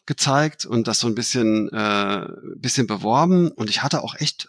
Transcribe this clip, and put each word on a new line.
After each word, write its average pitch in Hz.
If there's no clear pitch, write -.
gezeigt 147
und 113
das 107
so 120
ein 110
bisschen, 110
äh, 101
bisschen 127
beworben. 143
Und 107
ich -
hatte 139
auch 120
echt -